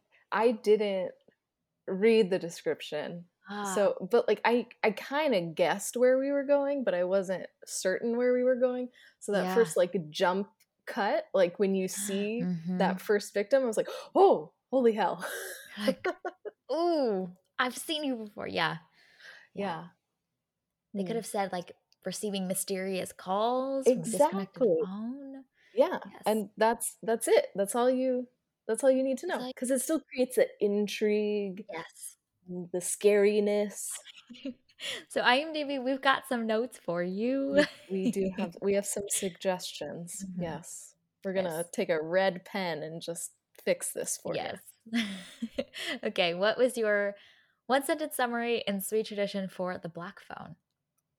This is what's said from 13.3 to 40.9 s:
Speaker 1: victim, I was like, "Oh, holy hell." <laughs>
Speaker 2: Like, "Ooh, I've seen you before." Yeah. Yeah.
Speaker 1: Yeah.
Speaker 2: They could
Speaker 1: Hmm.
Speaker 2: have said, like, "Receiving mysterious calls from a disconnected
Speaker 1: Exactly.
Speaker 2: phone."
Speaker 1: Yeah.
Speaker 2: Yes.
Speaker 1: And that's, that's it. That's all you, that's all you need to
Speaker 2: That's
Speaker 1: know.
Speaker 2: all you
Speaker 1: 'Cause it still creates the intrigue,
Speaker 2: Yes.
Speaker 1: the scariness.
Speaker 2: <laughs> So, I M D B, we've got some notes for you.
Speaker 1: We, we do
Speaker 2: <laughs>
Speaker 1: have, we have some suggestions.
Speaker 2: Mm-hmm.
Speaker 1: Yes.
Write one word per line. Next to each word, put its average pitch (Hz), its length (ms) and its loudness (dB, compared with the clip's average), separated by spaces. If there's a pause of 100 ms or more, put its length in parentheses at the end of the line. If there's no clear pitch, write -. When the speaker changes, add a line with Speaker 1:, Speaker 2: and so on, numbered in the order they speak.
Speaker 1:
victim, 269 280 2
I 254 40 0
was 220 120 -2
like, - 100 0 (260)
"Oh, 269 380 6 (180)
holy 240 220 4
hell." 208 380 -2
<laughs> - 40 -8 (520)
Speaker 2:
Like, - 180 0 (680)
"Ooh, 262 640 0 (200)
I've 247 200 -2
seen 302 260 -6
you 262 140 -2
before." 214 320 -10
Yeah. 165 300 0 (760)
Yeah. 196 100 -4
Speaker 1:
Yeah. 170 220 -6 (1040)
Speaker 2:
They 196 120 -4
could 180 80 -6
Speaker 1:
Hmm. 185 60 -2
Speaker 2:
have 185 80 -6
said, 196 260 -4
like, 180 180 -8 (340)
"Receiving 190 440 -4
mysterious 190 640 -4
calls 254 760 -2
from 254 60 8
a 240 100 0
disconnected 285 600 2
Speaker 1:
Exactly. 180 220 4
Speaker 2:
phone." 262 600 -10 (280)
Speaker 1:
Yeah. 294 320 2
Speaker 2:
Yes. - 220 -18
Speaker 1:
And 214 300 0
that's, 226 440 0
that's 226 280 -2
it. - 260 6
That's 196 220 0
all 247 120 4
you, 254 380 2 (400)
that's 226 160 -2
all 269 80 8
you 262 140 4
need 262 140 0
to 349 100 -6
Speaker 2:
That's 349 100 0
Speaker 1:
know. 247 40 -4
Speaker 2:
all 254 40 -6
you 254 80 -8
Speaker 1:
'Cause 247 160 -4
it 262 100 2
still 311 200 0
creates 254 340 -2
the 202 140 4 (120)
intrigue, 208 1120 0
Speaker 2:
Yes. - 440 -14 (320)
Speaker 1:
the 180 320 -6
scariness. 208 1120 2 (400)
Speaker 2:
<laughs> 247 260 -8 (520)
So, 247 120 -2
I 247 180 6
M 311 140 -2
D 302 100 -2
B, 277 160 -2
we've 262 240 0
got 269 260 2
some 233 180 -2
notes 220 380 0
for 175 200 -2
you. 269 600 2 (240)
Speaker 1:
We, 190 160 -2
we 240 60 4
do 190 240 0
Speaker 2:
<laughs> - 40 -8
Speaker 1:
have, 180 220 -6
we 202 140 2
have 202 120 0
some 202 240 -6
suggestions. 180 1120 -6
Speaker 2:
Mm-hmm. 180 180 -8
Speaker 1:
Yes. - 520 -10 (300)